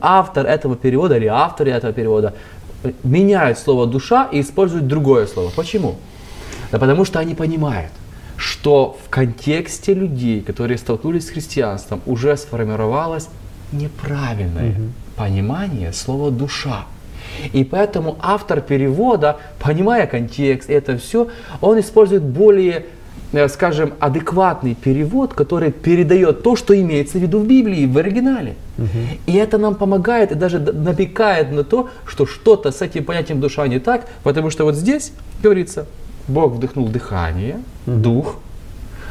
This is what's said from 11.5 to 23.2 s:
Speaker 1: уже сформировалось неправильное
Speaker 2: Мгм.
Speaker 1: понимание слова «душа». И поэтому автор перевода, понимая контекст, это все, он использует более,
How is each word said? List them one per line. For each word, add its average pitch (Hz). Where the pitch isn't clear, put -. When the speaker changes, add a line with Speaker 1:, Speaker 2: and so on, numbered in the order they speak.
Speaker 1:
уже 131
сформировалось 120
неправильное 127
Speaker 2:
Мгм. 110
Speaker 1:
понимание 104
слова 139
«душа». 131
И 135
поэтому 160
автор 190
перевода, 147
понимая 185
контекст, 131
это 139
все, 233
он 214
использует 202
более, 175